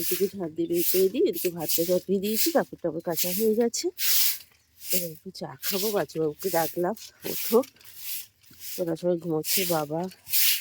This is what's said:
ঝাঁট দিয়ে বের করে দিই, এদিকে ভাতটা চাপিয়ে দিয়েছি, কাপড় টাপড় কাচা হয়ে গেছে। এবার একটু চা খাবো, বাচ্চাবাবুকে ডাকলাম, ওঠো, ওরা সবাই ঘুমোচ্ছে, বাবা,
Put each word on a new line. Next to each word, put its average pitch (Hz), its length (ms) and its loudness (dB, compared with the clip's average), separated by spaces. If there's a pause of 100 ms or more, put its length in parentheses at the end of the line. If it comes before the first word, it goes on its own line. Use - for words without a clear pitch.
(380)
ঝাঁট 165 140 -6
দিয়ে 165 160 -2
বের 170 140 0 (100)
করে 190 160 6
দিই, 277 200 2
এদিকে - 220 0
ভাতটা 165 340 0
চাপিয়ে 180 360 2
দিয়েছি, 214 300 2
কাপড় 214 320 0
টাপড় 165 180 -4
কাচা 175 320 -2
হয়ে 214 220 4
গেছে। 233 340 2 (1040)
এবার 175 180 -2
একটু 160 200 -14
চা 147 320 -12
খাবো, 202 280 0
বাচ্চাবাবুকে 160 600 -2
ডাকলাম, 170 440 0 (300)
ওঠো, - 380 2 (1160)
ওরা 165 180 -2
সবাই 175 220 0
ঘুমোচ্ছে, 165 500 -2
বাবা, 156 340 0 (580)